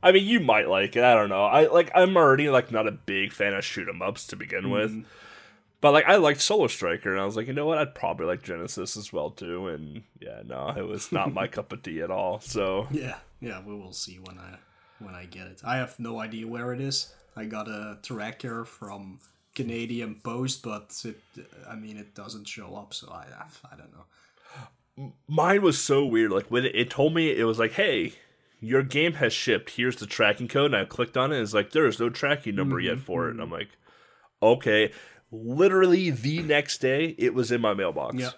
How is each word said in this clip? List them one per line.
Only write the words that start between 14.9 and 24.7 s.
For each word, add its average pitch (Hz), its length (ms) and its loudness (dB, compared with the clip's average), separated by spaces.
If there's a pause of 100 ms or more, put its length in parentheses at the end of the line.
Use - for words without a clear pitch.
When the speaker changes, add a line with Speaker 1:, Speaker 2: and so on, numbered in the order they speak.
Speaker 2:
when 95 160 -18
I 90 100 -16
get 90 220 -18
it. 92 160 -20
I 123 140 -2
have 127 200 -8
no 113 220 -10
idea 110 260 -10
where 120 280 -8
it 127 80 -8
is. 139 320 -6 (240)
I 110 80 -12
got 110 240 -10
a 104 320 -12
tracker 113 640 -10
from 101 540 -18 (340)
Canadian 117 640 -8
Post, 127 480 -6
but 107 420 -12
it, 110 160 -12 (480)
I 110 60 -16
mean, 107 220 -16
it 104 180 -20
doesn't 104 300 -16
show 95 300 -16
up, 104 180 -16
so - 180 -14
I, 85 140 -16 (140)
I, - 340 -20
I - 40 -20
don't - 160 -20
know. - 120 -20 (920)